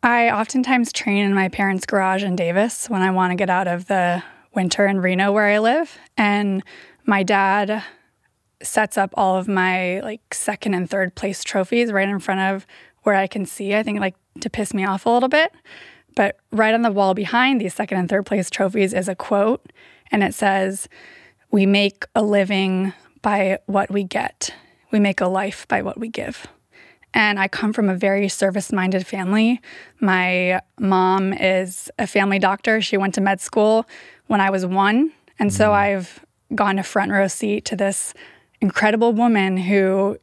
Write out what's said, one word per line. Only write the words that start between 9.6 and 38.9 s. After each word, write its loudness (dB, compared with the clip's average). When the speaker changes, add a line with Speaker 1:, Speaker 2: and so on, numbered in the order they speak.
Speaker 1:
like, -12
second -4
and -4
third -2
place -6
trophies 0
right 0
in -4
front -2
of -2
where 4
I 2
can -6
see, -6
I 0
think, -4
like, -2
to -6
piss -6
me -2
off -2
a 2
little 4
bit. 2
But 2
right 2
on 2
the 2
wall 2
behind 2
these -4
second -4
and 0
third 0
place -2
trophies 0
is -2
a -4
quote. -2
And 2
it -2
says, 0
"We 4
make 2
a 2
living 0
by 0
what 0
we -2
get. -6
We 2
make 2
a 0
life -4
by -4
what -10
we -8
give." -12
And 2
I 0
come -2
from 0
a 0
very 0
service-minded -2
family. 0
My 2
mom 2
is -2
a -2
family 2
doctor. 0
She -2
went 0
to 0
med 2
school 2
when 2
I 4
was -2
one. 2
And 0
so 4
Speaker 2:
Mm. 4
Speaker 1:
I've -2
gone 0
a -4
front -2
row 2
seat -4
to -8
this -4
incredible 2